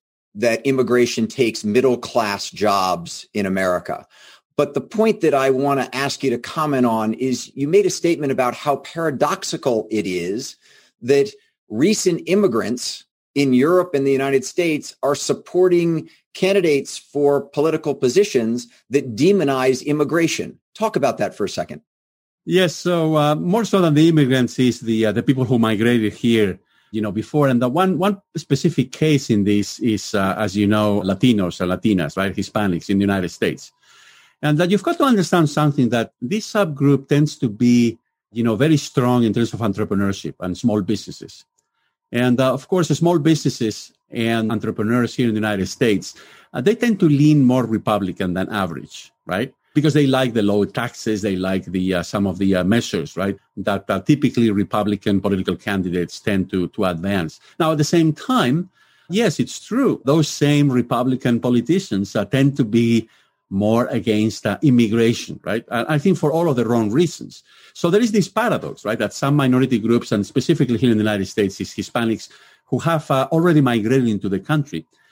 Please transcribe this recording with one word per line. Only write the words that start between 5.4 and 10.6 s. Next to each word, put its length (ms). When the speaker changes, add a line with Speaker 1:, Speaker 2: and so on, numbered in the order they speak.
Speaker 1:
want 300
to 160
ask 260
you 80
to 80
comment 460
on 300
is 420
you 120
made 180
a 40
statement 420
about 220
how 220
paradoxical 1120
it 160
is 500